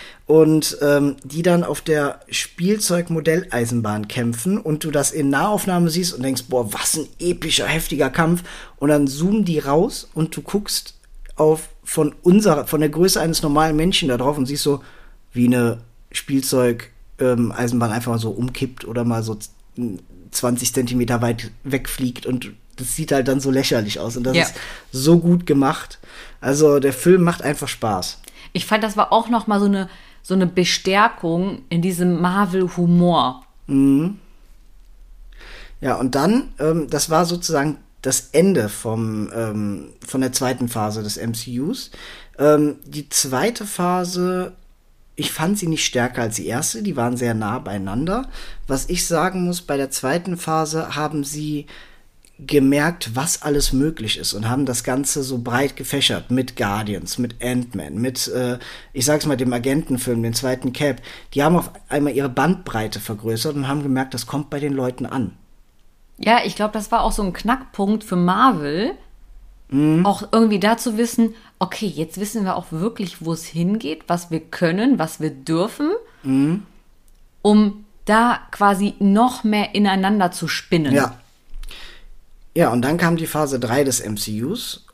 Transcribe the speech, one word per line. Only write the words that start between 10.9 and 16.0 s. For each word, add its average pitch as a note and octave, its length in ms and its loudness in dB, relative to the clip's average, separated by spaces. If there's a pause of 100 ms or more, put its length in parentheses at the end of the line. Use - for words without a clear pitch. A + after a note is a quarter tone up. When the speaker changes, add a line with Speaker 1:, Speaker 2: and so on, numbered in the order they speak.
Speaker 1:
auf, D#3 320 4 (140)
von D3+ 400 0
unserer, F3 440 6
von D3+ 140 0
der D3+ 100 4
Größe F3 300 2
eines E3 220 0
normalen D3+ 340 2
Menschen E3+ 320 2
da B2 80 2
drauf C#3 220 0
und C3 80 0
siehst C#3+ 160 -4
so, C#3+ 200 0 (500)
wie B2 140 4
eine A#2+ 320 2 (340)